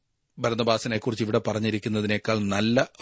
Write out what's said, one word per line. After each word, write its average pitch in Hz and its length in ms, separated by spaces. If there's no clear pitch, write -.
ബർന്നബാസിനെക്കുറിച്ച് 113 840
ഇവിടെ 107 140
പറഞ്ഞിരിക്കുന്നതിനേക്കാൾ 107 1000
നല്ല 104 500